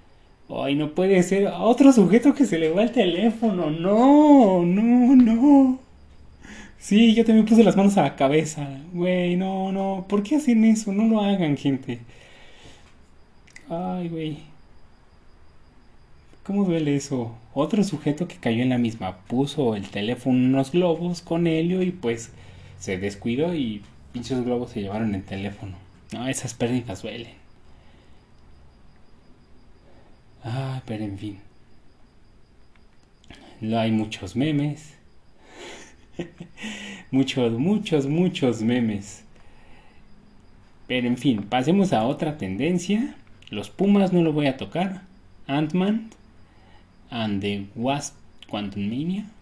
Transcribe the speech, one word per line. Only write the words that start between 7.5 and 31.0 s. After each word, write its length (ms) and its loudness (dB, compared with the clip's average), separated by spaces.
las 120 6
manos 220 4
a 40 6
la 140 -2
cabeza. 520 0
Güey, 440 0
no, 360 -4
no. 360 -4
¿Por 140 0
qué 140 -2
hacen 280 2
eso? 280 2
No 140 0
lo 140 2
hagan, 360 0
gente. 440 -4
Ay, 400 -6
güey. 300 -8
¿Cómo 220 -2
duele 320 0
eso? 400 -6
Otro 320 0
sujeto 420 -4
que 100 -18
cayó 260 -2
en 80 0
la 80 0
misma. 400 -4
Puso 480 -2
el 120 -10
teléfono 500 -2
en 80 2
unos 260 0
globos 480 0
con 260 -2
helio 360 0
y, 100 -2
pues, 400 -6
se 200 -6
descuidó 560 -4
y 280 -6
pinches 300 -6
globos 280 -4
se 100 -8
llevaron 340 -4
el 80 -6
teléfono. 540 -12
No, 140 -10
esas 280 -8
pérdidas 480 -6
duelen. 320 -14
Ah, 440 -8
pero 180 -10